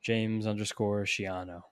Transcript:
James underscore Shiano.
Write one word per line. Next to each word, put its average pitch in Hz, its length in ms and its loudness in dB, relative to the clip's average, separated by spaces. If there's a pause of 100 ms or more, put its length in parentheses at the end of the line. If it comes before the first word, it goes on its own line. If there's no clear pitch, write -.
James 110 460 2
underscore 104 580 0
Shiano. 92 680 -2